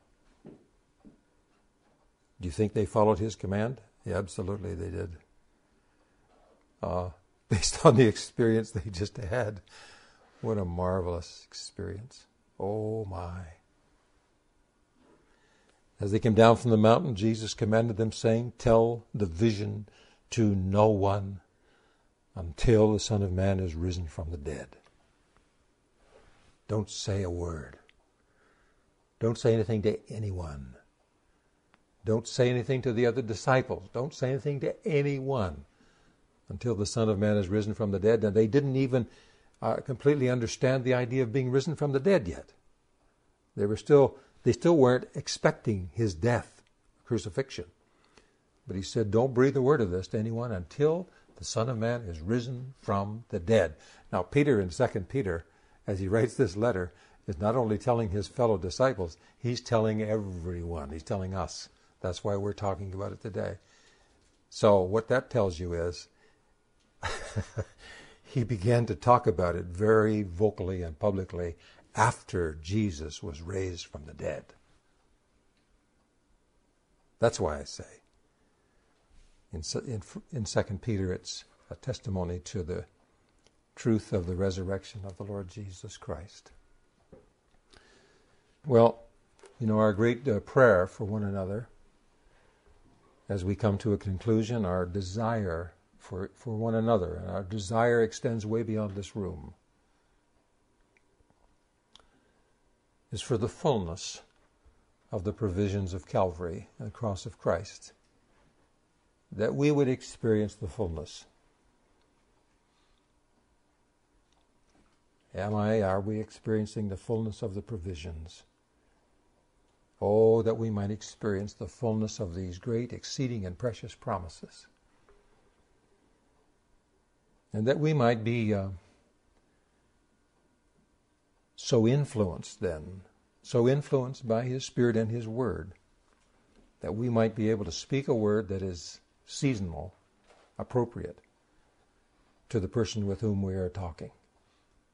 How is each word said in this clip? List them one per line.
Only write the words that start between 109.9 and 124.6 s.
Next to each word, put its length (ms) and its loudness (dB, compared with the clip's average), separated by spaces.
the 120 -8
fullness. 560 -8
Am 220 -2
I, 280 2
are 180 2
we 180 -4
experiencing 720 -4
the 80 -6
fullness 460 -4
of 120 -6
the 80 -8
provisions? 800 -10
Oh, 420 6
that 140 0
we 140 -2
might 200 -2
experience 640 -4
the 160 -10
fullness 520 -2
of 140 -6
these 240 -8
great, 340 -4
exceeding, 520 -6
and 140 -8
precious 360 -6
promises. 720 -10